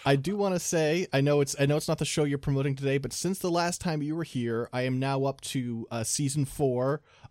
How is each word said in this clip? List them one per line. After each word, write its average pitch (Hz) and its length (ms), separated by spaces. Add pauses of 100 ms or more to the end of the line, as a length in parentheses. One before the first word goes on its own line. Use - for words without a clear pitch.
I 139 120
do 170 200
wanna 196 220
say, 165 520
I - 100
know 147 200
it's, 139 180
I 143 60
know 147 120
it's 156 100
not 160 100
the 151 80
show 151 200
you're 143 120
promoting 139 380
today, 135 240
but 135 120
since 190 280
the 185 100
last 175 320
time 156 220
you 151 120
were 165 80
here, 117 480
I 127 120
am 127 160
now 135 260
up 135 160
to, 120 480
uh, 117 140
season 139 420
four 135 560 (300)